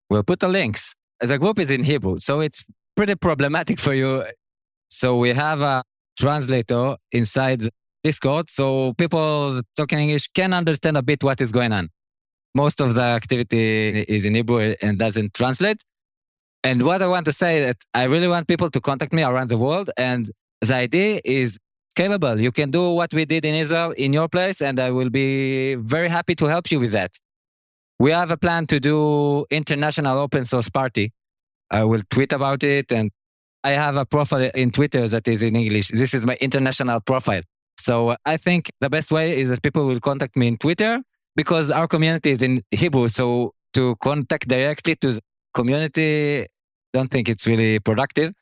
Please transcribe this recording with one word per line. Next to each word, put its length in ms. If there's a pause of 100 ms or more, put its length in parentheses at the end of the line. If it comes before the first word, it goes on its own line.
We'll 140
put 160
the 80
links. 480 (240)
The 180
group 220
is 100
in 140
Hebrew, 360
so 200
it's 240 (320)
pretty 200
problematic 640
for 140
you. 300 (680)
So 280
we 120
have 320
a 220 (340)
translator 760 (160)
inside 560 (360)
Discord, 460
so 440
people 680 (140)
talking 240
English 300
can 240
understand 420
a 60
bit 200
what 200
is 100
going 220
on. 160 (680)
Most 240
of 160
the 60
activity 1040
is 180
in 100
Hebrew 460
and 160
doesn't 360
translate. 480 (840)
And 200
what 180
I 60
want 180
to 80
say 320
that 120 (160)
I 120
really 220
want 200
people 240
to 100
contact 320
me 100
around 260
the 80
world. 400
And 340 (300)
the 140
idea 480
is 340 (380)
scalable. 440
You 120
can 180
do 220
what 220
we 120
did 200
in 100
Israel 360
in 220
your 160
place, 320
and 180
I 120
will 180
be 640
very 340
happy 260
to 100
help 260
you 80
with 140
that. 180 (880)
We 120
have 200
a 60
plan 300
to 120
do 720
international 680
open 260
source 240
party. 420 (580)
I 140
will 260
tweet 240
about 300
it, 300
and 180 (520)
I 80
have 260
a 80
profile 500
in 160
Twitter 360
that 200
is 160
in 140
English. 320
This 240
is 120
my 160
international 600
profile. 400 (380)
So 360 (100)
I 120
think 320 (120)
the 80
best 200
way 300
is 100
that 140
people 220
will 160
contact 340
me 140
in 80
Twitter 440 (340)
because 360
our 160
community 440
is 100
in 200 (100)
Hebrew. 360
So 460 (200)
to 240
contact 520
directly 480
to 160
the 80 (320)
community, 920 (480)
don't 160
think 200
it's 180
really 320
productive. 640